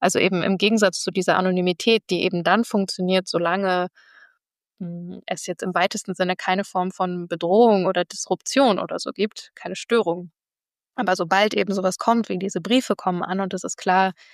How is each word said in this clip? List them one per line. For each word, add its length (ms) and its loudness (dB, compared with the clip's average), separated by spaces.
Also 180 2
eben 240 0
im 140 0
Gegensatz 440 2
zu 100 -4
dieser 260 0
Anonymität, 720 2
die 140 0
eben 200 0
dann 220 4
funktioniert, 640 0
solange 600 0
mm, 480 -10
es 200 -8
jetzt 160 -8
im 120 -4
weitesten 400 -2
Sinne 220 -2
keine 280 -2
Form 280 -4
von 360 -4
Bedrohung 580 4
oder 180 0
Disruption 720 0
oder 200 -4
so 140 -8
gibt, 420 -6
keine 220 -10
Störung. 560 -2
Aber 220 0
sobald 380 2
eben 200 0
sowas 240 -2
kommt, 300 2
wie 100 -2
diese 220 -4
Briefe 360 0
kommen 260 -2
an 180 -4
und 140 -4
es 100 -8
ist 120 -8
klar, 360 2